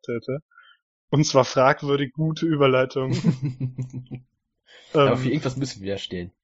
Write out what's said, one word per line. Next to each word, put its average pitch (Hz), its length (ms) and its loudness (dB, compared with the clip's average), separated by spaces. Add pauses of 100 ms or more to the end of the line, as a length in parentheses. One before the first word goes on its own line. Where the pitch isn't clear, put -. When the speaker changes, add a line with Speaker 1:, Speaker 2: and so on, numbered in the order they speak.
Speaker 1:
hätte. 127 320 -6 (680)
Und 147 160 4
zwar 135 180 4
fragwürdig 139 720 2
gute 160 320 -2
Überleitung. 131 640 2
Speaker 2:
<laughs> 127 1120 -4 (680)
Aber 143 180 6
Speaker 1:
Ähm, 120 60 2
Speaker 2:
für 127 120 -2
irgendwas 135 280 -2
müssen 131 240 -8
wir 98 80 -6
ja 98 80 -4
stehen. 90 340 -8 (120)